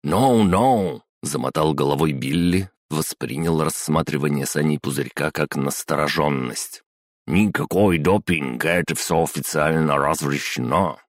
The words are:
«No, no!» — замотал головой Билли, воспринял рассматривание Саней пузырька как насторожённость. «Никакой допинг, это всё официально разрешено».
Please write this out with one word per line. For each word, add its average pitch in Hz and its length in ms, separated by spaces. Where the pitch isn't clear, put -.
«No, 113 380
no!» — 98 580
замотал 73 500
головой 71 400
Билли, 87 580
воспринял 78 720
рассматривание 76 840
Саней 76 320
пузырька 71 520
как - 260
насторожённость. 71 1300
«Никакой 95 720
допинг, 76 680
это 85 300
всё 82 280
официально 78 760
разрешено». 71 1000